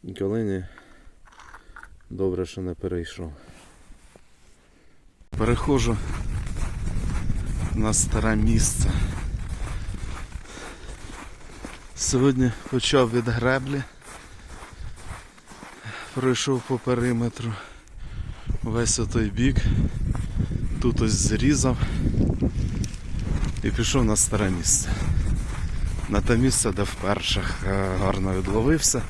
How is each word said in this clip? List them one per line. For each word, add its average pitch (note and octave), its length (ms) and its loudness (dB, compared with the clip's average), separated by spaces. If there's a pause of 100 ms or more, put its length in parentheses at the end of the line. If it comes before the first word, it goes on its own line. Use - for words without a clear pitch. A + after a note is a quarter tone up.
(180)
Коли G#2 240 0
ні, F#2+ 220 -2 (1500)
добре, F#2 360 -2
що - 140 -10
не F2+ 140 -6
перейшов. E2+ 580 -6 (2000)
Перехожу A#2 680 4 (1800)
на G#2+ 200 2
старе A2 420 2
місце. A2 540 4 (3000)
Сьогодні B2+ 560 4 (180)
почав B2+ 420 4
від A#2+ 160 2
греблі. C3 540 0 (2250)
Пройшов B2+ 460 2
по B2 180 -2
периметру A#2+ 720 0 (1120)
весь A2+ 360 0
отой A2 320 0
бік. B2 260 2 (1300)
Тут A#2 180 2
ось A2 120 4
зрізав B2+ 680 2 (1900)
і A2+ 60 2
пішов A#2 340 2
на G#2+ 120 4
старе G#2 340 2
місце. - 400 0 (1200)
На G2+ 100 4
те A#2+ 160 4
місце, A#2+ 360 4
де G2 100 0
вперше, G2 600 0 (240)
е, F#2+ 340 0
гарно F#2+ 340 2
відловився. A2 760 2